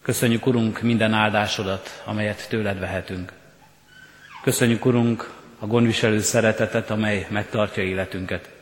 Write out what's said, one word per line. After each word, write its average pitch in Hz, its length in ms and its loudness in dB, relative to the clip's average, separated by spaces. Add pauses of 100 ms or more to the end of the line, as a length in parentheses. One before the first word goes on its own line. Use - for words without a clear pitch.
Köszönjük, 117 440 0
Urunk, 117 360 2
minden 110 320 2
áldásodat, 104 920 0
amelyet 107 440 -4
tőled 104 300 -2
vehetünk. 92 540 -6 (1080)
Köszönjük, 117 420 2
Urunk, 117 480 2 (260)
a 110 80 -8
gondviselő 113 520 4
szeretetet, 110 720 2
amely 107 400 0
megtartja 104 540 -2
életünket. 92 640 -4 (120)